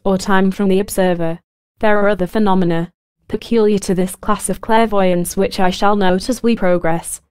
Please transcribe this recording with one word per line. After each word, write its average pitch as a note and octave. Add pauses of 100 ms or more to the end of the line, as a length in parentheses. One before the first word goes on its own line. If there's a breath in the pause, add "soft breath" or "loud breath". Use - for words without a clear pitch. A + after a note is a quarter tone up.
or F#3+
time F#3+
from G3+
the F#3+
observer. F3 (400)
There G#3
are G3+
other F3+
phenomena F#3 (360)
peculiar G#3+
to G3
this F#3
class -
of F#3
clairvoyance G3
which G3
I F#3
shall G#3
note F#3+
as A#3
we A#3
progress F3